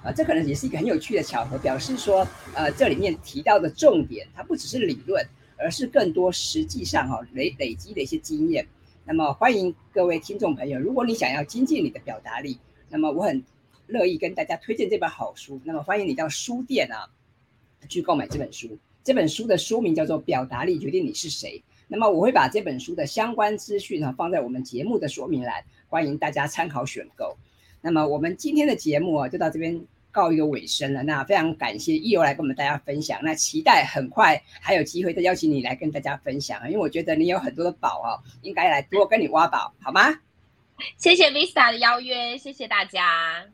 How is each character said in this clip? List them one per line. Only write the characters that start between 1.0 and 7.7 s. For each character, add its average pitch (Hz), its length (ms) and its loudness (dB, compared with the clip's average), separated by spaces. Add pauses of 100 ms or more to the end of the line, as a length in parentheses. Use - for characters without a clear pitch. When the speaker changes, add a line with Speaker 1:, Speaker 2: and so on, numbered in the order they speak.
Speaker 1:
的 156 40 2
巧 120 220 -4
合， 127 140 -6
表 131 200 -2
示 254 200 -4
说， 190 280 2 (300)
呃， 156 160 0
这 - 160 2
里 147 80 2
面 180 260 0
提 - 200 -10
到 208 180 6
的 175 100 0
重 202 380 6
点， 110 260 -10
它 - 80 -16
不 339 140 -4
只 - 140 -10
是 247 160 -4
理 135 200 -2
论， 180 180 0 (340)
而 151 120 -2
是 247 160 -4
更 214 280 4
多 180 180 2
实 - 320 -4
际 254 220 -6
上， 151 260 0
哦， 120 120 -6 (100)
累-， 135 260 -2
累 123 160 -4